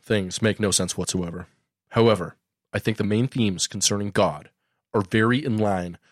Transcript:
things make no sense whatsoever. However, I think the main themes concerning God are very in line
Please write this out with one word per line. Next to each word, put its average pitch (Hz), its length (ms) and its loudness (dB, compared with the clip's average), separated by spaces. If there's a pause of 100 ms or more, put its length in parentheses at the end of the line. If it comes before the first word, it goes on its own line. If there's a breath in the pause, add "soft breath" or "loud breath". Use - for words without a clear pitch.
things 95 400 -2
make 107 160 2
no 104 120 0
sense 90 260 -2
whatsoever. 90 500 -6 (440)
However, 107 460 2 (360)
I 107 60 -2
think 110 180 -2
the 107 80 -2
main 107 240 0
themes 104 380 -2
concerning 101 440 -2
God 85 400 0 (420)
are 113 100 2
very 113 420 2
in 113 140 -2
line 92 400 -2 (140)